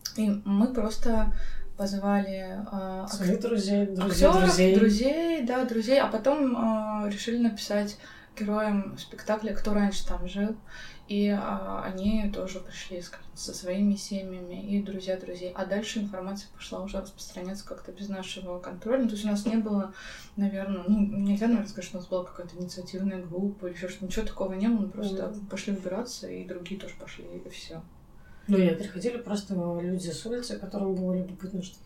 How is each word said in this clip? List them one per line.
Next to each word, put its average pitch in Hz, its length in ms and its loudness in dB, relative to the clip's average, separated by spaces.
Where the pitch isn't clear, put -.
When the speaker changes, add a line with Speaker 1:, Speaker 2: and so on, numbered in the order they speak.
Speaker 1:
И 214 120 4
мы 202 260 4
просто 220 640 6
позвали, 196 840 0
э, 190 380 -4
Speaker 2:
Своих 196 280 2
Speaker 1:
ак-, - 40 -2
Speaker 2:
друзей, 202 460 2
друзей, 190 400 6
Speaker 1:
актеров, 185 160 8
Speaker 2:
друзей. 185 320 8
Speaker 1:
друзей, 269 720 6
да, 254 200 2
друзей, 226 340 4
а 214 80 2
потом, 262 480 2
э, 202 40 0
решили 226 300 -2
написать 208 580 0
героям 208 640 0
спектакля, 214 560 -4
кто 208 180 4
раньше 202 340 4
там 180 200 2
жил. 202 280 0
И, 202 220 2
а, 196 560 -2
они 202 480 0
тоже 185 260 -6
пришли - 400 -10
с-, 170 120 -12
со - 180 -10
своими 196 420 2
семьями 185 640 -8
и 202 220 0
друзья 190 360 -4
друзей. 180 380 -8
А 190 100 -2
дальше 214 340 -2
информация 196 560 -6
пошла - 260 -10
уже 196 180 -6
распространяться 190 680 -10
как-то - 260 -12
без 202 180 -10
нашего 185 500 -8
контроля. 220 440 -2
Ну, 220 60 2
то 208 40 -4
есть 208 100 -6
у 214 40 0
нас 202 180 0
не 226 120 0
было, 202 360 0
наверно, 196 520 -2
ну, 214 120 6
нельзя, 202 480 2
наверно, 226 220 4
сказать, - 160 -10
что - 120 -10
у - 40 -6
нас - 80 -14
была 180 140 0
какая-то 175 340 -12
инициативная 185 640 -6
группа 185 440 -4
или 175 80 -8
еще 180 120 -8
что-то. 185 180 -8
Ничего 208 200 0
такого 190 280 -4
не 196 140 0
было, 226 140 4
мы 190 80 -2
просто 190 380 -4
Speaker 2:
Мгм. 208 180 -10
Speaker 1:
пошли 202 280 -6
убираться, 190 540 -6
и 185 160 -10
другие 180 380 -10
тоже - 180 -12
пошли, - 240 -14
и - 40 -14
все. 165 320 -14
Speaker 2:
Ну, 202 100 6
нет, 170 220 6
приходили 226 380 -4
просто 202 360 -4
люди 180 280 -4
с 156 160 -8
улицы, 233 340 -6
которым 196 360 -4
было 185 200 -2
любопытно, 185 480 -6
что - 220 -14